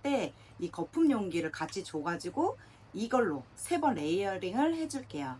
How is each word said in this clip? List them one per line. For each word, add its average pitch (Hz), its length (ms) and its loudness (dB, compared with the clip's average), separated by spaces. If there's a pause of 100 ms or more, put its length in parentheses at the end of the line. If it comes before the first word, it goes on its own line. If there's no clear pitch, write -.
때 269 320 0 (260)
이 175 120 -4
거품 320 400 2
용기를 170 400 0
같이 160 320 -6
줘가지고 175 760 -2 (360)
이걸로 208 500 2 (120)
세 - 240 -2
번 285 160 4
레이어링을 190 800 0
해줄게요. 254 640 -6